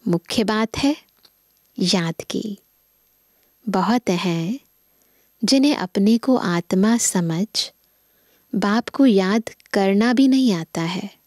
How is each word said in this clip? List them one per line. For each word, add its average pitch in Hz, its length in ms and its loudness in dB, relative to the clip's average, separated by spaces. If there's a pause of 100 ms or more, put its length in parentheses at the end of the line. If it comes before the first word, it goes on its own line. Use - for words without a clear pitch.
मुख्य 175 360 -2
बात 220 340 -2
है 285 180 0 (840)
याद 170 360 -2 (140)
की। 208 300 -10 (1080)
बहुत 196 400 0
हैं 175 500 -4 (840)
जिन्हें 269 320 4
अपने 202 420 2
को 254 180 2
आत्मा 190 640 0
समझ 175 500 -2 (1080)
बाप 202 340 -2
को - 160 2
याद 202 380 2 (300)
करना 202 400 2
भी 269 140 4
नहीं 262 260 2
आता 165 280 -6
है 185 460 -8